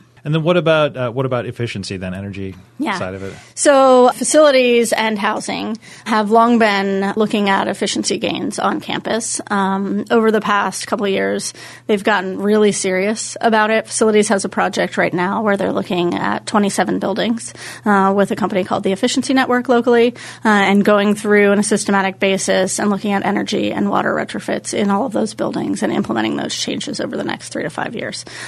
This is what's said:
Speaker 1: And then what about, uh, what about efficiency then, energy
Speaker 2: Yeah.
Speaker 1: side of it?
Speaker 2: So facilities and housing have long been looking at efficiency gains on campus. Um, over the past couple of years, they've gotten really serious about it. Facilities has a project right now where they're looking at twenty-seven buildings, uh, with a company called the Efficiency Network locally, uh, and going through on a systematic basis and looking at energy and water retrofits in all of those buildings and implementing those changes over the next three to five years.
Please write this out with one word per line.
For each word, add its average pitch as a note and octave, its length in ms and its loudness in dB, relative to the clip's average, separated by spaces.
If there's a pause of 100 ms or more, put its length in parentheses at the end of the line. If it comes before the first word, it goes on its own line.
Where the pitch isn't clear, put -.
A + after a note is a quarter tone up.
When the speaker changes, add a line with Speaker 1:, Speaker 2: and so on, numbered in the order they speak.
(260)
Speaker 1:
And D3+ 100 0
then D#3+ 80 0
what F3+ 140 4
about, D#3 400 2
uh, B2 140 -2
what C3 140 -2
about B2 200 -2
efficiency A2 500 -6
then, F#2 180 -6
energy G2 400 -8 (240)
Speaker 2:
Yeah. G#3+ 220 -4
Speaker 1:
side F#2+ 140 -6
of F#2+ 100 -10
it? G2 100 -8 (220)
Speaker 2:
So C4 580 6
facilities B3+ 800 4
and A3 260 0
housing G#3+ 600 -4 (280)
have G#3+ 240 2
long A3+ 300 6
been G3 560 0
looking G#3 340 0
at G3 200 2
efficiency G3+ 480 -2
gains G3+ 420 -4
on - 220 -2
campus. - 680 -4
Um, G3 640 -2
over A3+ 180 2
the G#3+ 120 2
past G3+ 460 -2
couple G3+ 180 -4
of G3 80 0
years, G3 400 -4 (340)
they've G#3 160 0
gotten F#3 380 -2
really G#3 320 4
serious G3 680 -4
about G#3+ 300 2
it. A3 180 0
Facilities G#3+ 400 2
has G3+ 160 0
a G3 60 -4
project F#3 480 -2
right F3 160 2
now F#3+ 280 -2
where G#3 140 2
they're F#3+ 160 -2
looking F3+ 440 -2
at G3 300 -2
twenty-seven G3+ 540 0
buildings, A3 540 -4 (320)
uh, G3 300 4
with G3+ 160 2
a G#3+ 40 -4
company F#3+ 300 -2
called G3+ 180 -2
the F#3+ 80 0
Efficiency B3 420 -2
Network B3 360 0
locally, A#3+ 440 4 (300)
uh, A3 60 2
and G3+ 340 4
going G#3 320 4
through G#3 360 4
on G3+ 80 4
a G#3 40 2
systematic G3 560 0
basis F#3+ 580 0
and G#3 120 0
looking G3+ 240 -2
at G3 120 -2
energy G#3 460 -2
and G3+ 180 -2
water F#3+ 240 0
retrofits - 600 -6
in G#3 160 0
all G3+ 160 0
of G#3 80 -6
those G#3+ 200 -2
buildings - 480 -4
and G#3 120 -2
implementing - 420 -2
those - 180 -6
changes - 460 -6
over - 160 -6
the - 80 -6
next - 260 -10
three - 140 -8
to G3 60 -6
five - 260 -8
years. - 300 -10 (220)